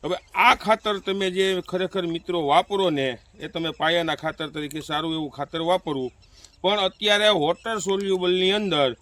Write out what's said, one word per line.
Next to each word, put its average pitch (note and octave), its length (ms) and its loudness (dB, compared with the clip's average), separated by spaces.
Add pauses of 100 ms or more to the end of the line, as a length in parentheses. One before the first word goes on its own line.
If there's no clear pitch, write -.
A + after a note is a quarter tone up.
હવે C#3 120 -4 (180)
આ A#3+ 200 6
ખાતર G#3+ 440 0
તમે F#3+ 320 -2
જે F#3+ 380 0
ખરેખર F#3 380 -4
મિત્રો E3+ 400 -4
વાપરો F#3 440 4
ને C3+ 280 -2 (220)
એ D#3 80 -12
તમે E3 220 -6
પાયાના D#3+ 440 0
ખાતર D#3 340 -8
તરીકે D3+ 320 -8
સારું D#3 320 -4
એવું D#3 180 -6
ખાતર D3 300 -8
વાપરવું. D#3+ 500 -2 (520)
પણ G3+ 160 2
અત્યારે G#3 500 2
વોટર F#3 500 0
સોલ્યુબલની F#3 760 0
અંદર D#3 500 0